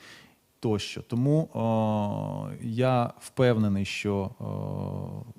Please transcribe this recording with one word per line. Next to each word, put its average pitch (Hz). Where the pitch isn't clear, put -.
тощо. -
Тому, 143
о, 104
я 120
впевнений, 107
що, 101
о, 98